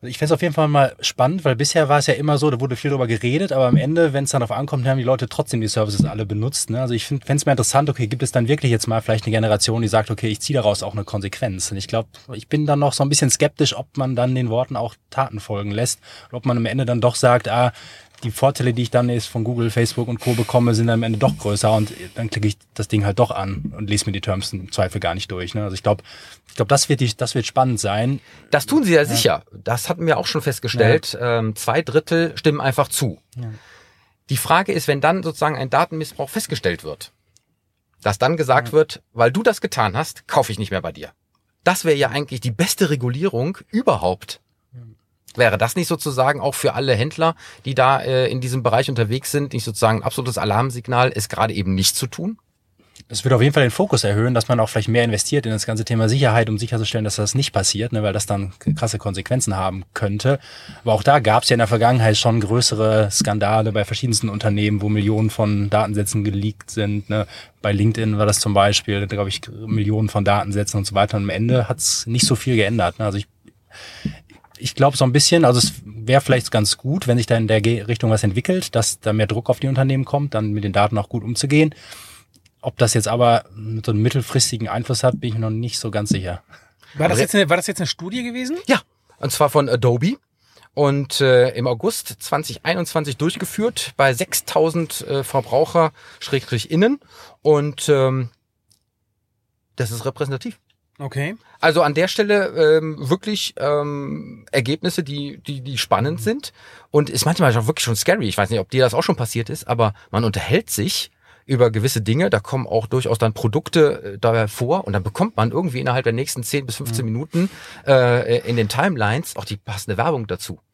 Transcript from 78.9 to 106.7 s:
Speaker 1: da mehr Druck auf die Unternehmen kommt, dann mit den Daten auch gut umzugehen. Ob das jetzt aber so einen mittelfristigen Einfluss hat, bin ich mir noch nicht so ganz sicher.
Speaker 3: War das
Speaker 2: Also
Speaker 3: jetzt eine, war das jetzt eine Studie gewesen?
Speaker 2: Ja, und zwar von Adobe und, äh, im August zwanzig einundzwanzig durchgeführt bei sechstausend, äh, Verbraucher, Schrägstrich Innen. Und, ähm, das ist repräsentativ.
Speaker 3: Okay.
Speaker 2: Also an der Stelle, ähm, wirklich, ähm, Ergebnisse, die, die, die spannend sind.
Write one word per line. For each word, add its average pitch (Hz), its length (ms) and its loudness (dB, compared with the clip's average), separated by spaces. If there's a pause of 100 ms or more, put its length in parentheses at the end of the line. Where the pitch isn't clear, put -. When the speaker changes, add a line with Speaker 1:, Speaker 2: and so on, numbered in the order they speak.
Speaker 1:
da 107 140 0
mehr 107 120 2
Druck 110 220 -4
auf 123 100 2
die 139 100 -2
Unternehmen 135 360 0
kommt, 143 300 -2
dann 107 180 0
mit 104 100 -2
den 101 120 -2
Daten 104 240 2
auch 101 100 -4
gut 110 160 -6
umzugehen. 147 500 2 (880)
Ob - 140 -8
das 120 160 2
jetzt 104 160 0
aber 117 360 4 (100)
so 110 360 -6
einen 107 120 2
mittelfristigen 120 640 0
Einfluss 117 340 -4
hat, 127 160 2
bin 123 100 -6
ich 113 40 -4
mir 110 80 -2
noch 113 80 -2
nicht 113 300 -4
so 113 120 -6
ganz 104 200 -2
sicher. 90 320 -2 (500)
Speaker 3:
War 151 160 2
das - 40 2
Speaker 2:
Also - 100 2
Speaker 3:
jetzt - 120 -2
eine, 202 140 4
war 170 80 4
das 180 120 -2
jetzt - 120 -6
eine 170 60 -2
Studie 196 360 -6
gewesen? 247 440 -6
Speaker 2:
Ja, 254 160 2 (340)
und 135 160 -6
zwar 151 160 2
von 143 220 2
Adobe 127 480 2 (560)
und, 143 480 0
äh, 127 300 8
im 123 140 -2
August 117 560 -4
zwanzig - 440 -4
einundzwanzig 160 500 -2
durchgeführt - 800 -4
bei 139 160 4
sechstausend, 160 960 -2
äh, 139 160 -2
Verbraucher, 151 680 2 (260)
Schrägstrich - 520 -4
Innen. 214 300 2 (400)
Und, 147 480 2
ähm, 131 400 2 (1500)
das 120 140 -2
ist 113 140 -10
repräsentativ. 135 560 -6 (380)
Speaker 3:
Okay. 143 380 -6 (240)
Speaker 2:
Also 160 200 4
an 147 140 4
der 170 140 2
Stelle, 208 400 2
ähm, 156 600 2
wirklich, 190 480 -2
ähm, 147 960 -4
Ergebnisse, 151 500 -2
die, 143 360 -8
die, 139 240 -10
die 123 160 -8
spannend 117 420 -2
sind. 220 320 -4 (380)